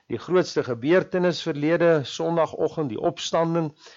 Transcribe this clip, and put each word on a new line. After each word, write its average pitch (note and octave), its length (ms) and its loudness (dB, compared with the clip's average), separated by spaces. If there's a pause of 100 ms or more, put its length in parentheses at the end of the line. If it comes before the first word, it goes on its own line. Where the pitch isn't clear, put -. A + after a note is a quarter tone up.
(100)
die A#2 80 -4
grootste E3 480 0
gebeurtenis F3 760 0
verlede D#3+ 640 2
Sondagoggend, D#3+ 840 -2
die - 100 -8
opstanding. E3 680 0 (240)